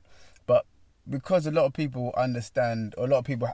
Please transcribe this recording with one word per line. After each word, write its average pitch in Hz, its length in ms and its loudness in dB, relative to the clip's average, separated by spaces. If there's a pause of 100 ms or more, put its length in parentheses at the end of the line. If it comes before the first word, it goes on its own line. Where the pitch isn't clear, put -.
(480)
But - 180 4 (420)
because 151 380 0
a 156 60 -2
lot 156 140 4
of 135 80 0
people 127 440 -4
understand, 120 800 -2
or 123 80 -2
a - 20 0
lot 135 120 4
of 120 60 -6
people 120 280 -4